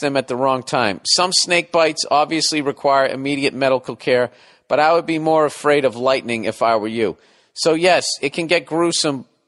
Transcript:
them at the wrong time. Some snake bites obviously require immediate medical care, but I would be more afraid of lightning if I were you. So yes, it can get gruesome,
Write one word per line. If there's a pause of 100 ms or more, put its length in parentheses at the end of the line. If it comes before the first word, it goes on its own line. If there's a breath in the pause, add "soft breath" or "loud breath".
them
at
the
wrong
time.
Some
snake
bites
obviously
require
immediate
medical
care, (340 soft breath)
but
I
would
be
more
afraid
of
lightning
if
I
were
you. (340 soft breath)
So
yes, (140)
it
can
get
gruesome, (220)